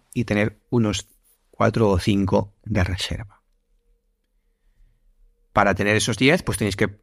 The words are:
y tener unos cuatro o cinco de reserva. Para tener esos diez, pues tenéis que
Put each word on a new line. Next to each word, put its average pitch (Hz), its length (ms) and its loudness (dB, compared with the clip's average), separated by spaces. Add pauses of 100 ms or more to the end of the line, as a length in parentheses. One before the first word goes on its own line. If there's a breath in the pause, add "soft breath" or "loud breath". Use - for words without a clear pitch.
(140)
y 120 120 -4
tener 104 340 -2 (100)
unos 110 380 -2 (500)
cuatro 110 320 2
o 92 100 2
cinco 101 540 0 (100)
de 107 200 -2
reserva. - 580 -8 (2000)
Para 101 220 4
tener 101 220 0
esos 110 220 0
diez, 147 260 4
pues - 160 -4
tenéis 101 160 -2
que 104 140 0 (140)